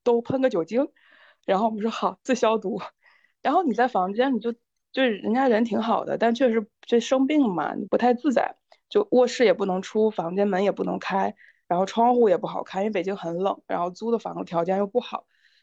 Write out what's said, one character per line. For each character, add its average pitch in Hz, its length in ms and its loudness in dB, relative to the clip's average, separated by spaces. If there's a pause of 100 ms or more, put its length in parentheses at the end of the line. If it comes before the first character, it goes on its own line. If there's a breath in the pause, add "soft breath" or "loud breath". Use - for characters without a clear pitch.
都 233 180 2
喷 262 200 -2
个 262 80 2
酒 170 160 -2
精。” 240 240 0 (560 soft breath)
然 190 120 2
后 214 80 0
我 220 60 0
们 214 100 -8
说 226 80 -2
，“好， 196 340 -4
自 262 120 0
消 220 220 2
毒。” 202 220 -6 (600 soft breath)
然 262 120 0
后 370 100 2
你 262 100 0
在 240 140 2
房 196 260 -2
间 254 220 0
你 214 40 -2
就， 233 120 -4 (400)
就 262 100 -2
是 233 160 2
人 208 160 -2
家 240 140 2
人 233 160 4
挺 226 180 -2
好 220 240 0
的， - 120 -2
但 233 180 2
确 247 160 2
实 220 160 -2 (140)
这 - 180 2
生 262 260 0
病 285 240 2
嘛， 160 240 -2
你 50 120 -8
不 - 120 0
太 240 160 2
自 254 180 -2
在， - 260 0 (320 soft breath)
就 208 220 0
卧 247 140 6
室 240 180 0
也 196 100 6
不 202 120 -4
能 185 160 -2
出， 214 300 0
房 175 240 -6
间 202 120 2
门 190 160 0
也 196 80 2
不 190 120 -4
能 185 160 -4
开， 196 340 -2 (340 soft breath)
然 175 120 0
后 190 80 0
窗 240 260 2
户 233 160 6
也 175 80 4
不 - 80 -6
好 - 180 -6
开， - 180 -6
因 202 40 -2
为 220 60 -4
北 196 100 -2
京 196 160 -4
很 170 200 -6
冷， 196 280 -2
然 185 140 -6
后 175 100 -4
租 220 220 -8
的 226 80 0
房 170 180 -10
子 185 60 -6
条 170 200 -2
件 185 140 -2
又 202 80 0
不 196 140 -2
好， - 260 -6 (380)